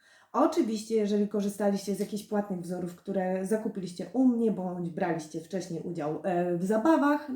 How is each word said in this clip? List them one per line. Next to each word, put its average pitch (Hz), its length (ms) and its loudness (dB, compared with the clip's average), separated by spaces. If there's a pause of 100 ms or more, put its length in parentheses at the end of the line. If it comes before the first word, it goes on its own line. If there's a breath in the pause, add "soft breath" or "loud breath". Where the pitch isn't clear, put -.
(320 soft breath)
Oczywiście, 254 640 2
jeżeli 208 340 2
korzystaliście 202 680 0
z 185 60 -2
jakichś 202 240 -6
płatnych 202 360 -2
wzorów, 175 360 -6
które 190 500 -2
zakupiliście 196 680 -4
u 262 160 4
mnie, 233 240 4
bądź 180 380 -4
braliście 160 500 -2
wcześniej 175 420 -6
udział, 156 420 -4
e, 175 320 2
w 175 80 -2
zabawach 285 720 4